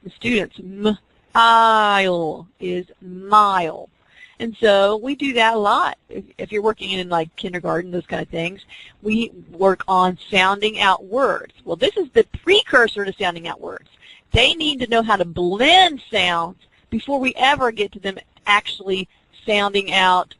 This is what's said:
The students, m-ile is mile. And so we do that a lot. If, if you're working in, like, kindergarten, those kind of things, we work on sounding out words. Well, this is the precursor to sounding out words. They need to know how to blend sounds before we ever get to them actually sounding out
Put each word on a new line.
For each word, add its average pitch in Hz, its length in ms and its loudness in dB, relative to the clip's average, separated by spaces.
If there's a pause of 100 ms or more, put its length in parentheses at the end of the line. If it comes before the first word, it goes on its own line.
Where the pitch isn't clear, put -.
The 190 80 -16
students, 226 480 -4
m-ile 202 1900 0 (120)
is 180 260 -8 (160)
mile. 190 880 0 (500)
And 226 200 -8
so 202 380 4
we 254 180 -6
do 269 180 -4
that 233 220 2
a - 20 0
lot. 220 400 0 (120)
If, - 140 -12 (140)
if - 140 -10
you're 208 100 -4
working 202 300 -2
in, 185 180 -6
like, 165 260 -2
kindergarten, 175 540 -6
those 175 160 -6
kind 165 160 -8
of 160 80 -10
things, 170 320 -8 (400)
we 214 300 -2 (200)
work 185 360 2
on 185 300 2 (120)
sounding 202 500 0
out 196 260 2
words. 202 480 -2 (120)
Well, - 100 -4
this - 220 -2
is 339 160 -4
the 453 100 4 (200)
precursor 247 600 2
to 196 100 -8
sounding 175 340 -6
out - 120 -12
words. - 300 -14 (420)
They 254 220 2
need 302 280 -4
to 247 60 -4
know 226 140 2
how 220 140 2
to 185 100 0
blend 240 840 2
sounds 180 500 -2 (280)
before 277 300 -4
we 254 160 -2
ever 262 360 2
get 208 220 -4
to 202 60 -16
them 190 200 -8 (260)
actually 196 640 -2 (380)
sounding 202 460 0
out 185 480 2